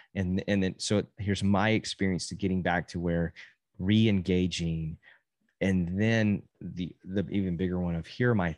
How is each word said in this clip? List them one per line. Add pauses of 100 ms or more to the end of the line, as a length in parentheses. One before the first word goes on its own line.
(160)
And,
and
then,
so (140)
here's
my
experience
to
getting
back
to
where (460)
re-engaging (680)
and
then (180)
the, (120)
the
even
bigger
one
of,
here
are
my